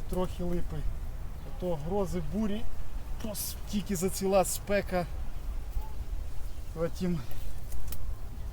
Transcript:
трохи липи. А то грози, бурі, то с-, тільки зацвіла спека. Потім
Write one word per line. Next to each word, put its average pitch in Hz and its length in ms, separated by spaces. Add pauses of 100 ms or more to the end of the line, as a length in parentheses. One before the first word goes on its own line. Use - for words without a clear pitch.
трохи 180 340
липи. 175 340 (680)
А - 140
то 180 140
грози, 175 460 (120)
бурі, 214 280 (600)
то 214 140
с-, - 200 (140)
тільки 196 260
зацвіла 190 500
спека. 185 600 (1700)
Потім 170 460 (1300)